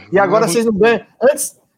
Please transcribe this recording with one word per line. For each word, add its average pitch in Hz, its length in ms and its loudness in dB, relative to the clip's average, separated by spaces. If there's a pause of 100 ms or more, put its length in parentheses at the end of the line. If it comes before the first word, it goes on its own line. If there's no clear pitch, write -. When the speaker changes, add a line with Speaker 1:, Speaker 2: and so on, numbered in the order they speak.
(120)
Speaker 1:
E 175 60 0
agora 202 280 2
Speaker 2:
Não 196 40 -2
é 170 40 -4
Speaker 1:
vocês 226 120 -2
Speaker 2:
muito 226 100 -2
Speaker 1:
não 185 60 -6
ganham. 226 240 0 (160)
Antes, 294 380 -2 (180)